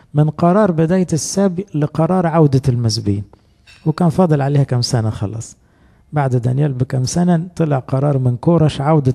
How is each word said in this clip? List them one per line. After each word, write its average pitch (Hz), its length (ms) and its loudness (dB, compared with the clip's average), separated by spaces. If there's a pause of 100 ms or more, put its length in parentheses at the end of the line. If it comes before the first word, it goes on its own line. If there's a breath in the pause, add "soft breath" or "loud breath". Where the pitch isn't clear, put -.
(140 soft breath)
من 151 160 2
قرار 185 420 2
بداية 165 400 0
السبي 185 640 -2
لقرار 165 520 0
عودة 147 420 4
المسبيين، 110 560 -2 (640)
وكان 165 220 0
فاضل 156 340 2
عليها 139 200 2
كام 123 200 0
سنة 110 280 -2
خلاص. 110 460 -8 (560 soft breath)
بعد 135 240 0
دانيال 131 360 -2
بكام 127 320 -4
سنة 175 420 0 (100)
طلع 147 220 0
قرار 139 400 -2
من 123 180 0
كورش 156 440 0
عودة 139 340 0